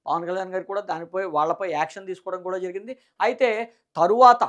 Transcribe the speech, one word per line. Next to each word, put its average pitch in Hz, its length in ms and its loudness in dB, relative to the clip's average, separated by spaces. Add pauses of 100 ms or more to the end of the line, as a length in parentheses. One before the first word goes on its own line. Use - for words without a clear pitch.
పవన్ 165 220 -4
కళ్యాణ్ 185 260 -6
గారు 185 140 -6
కూడా 196 160 -6
దానిపై 170 480 -6
వాళ్ళపై 165 400 -2
యాక్షన్ 160 360 -6
తీసుకోవడం 185 360 -10
కూడా 185 160 -6
జరిగింది." 190 360 -10 (260)
అయితే 247 280 0 (480)
తరువాత, 233 520 6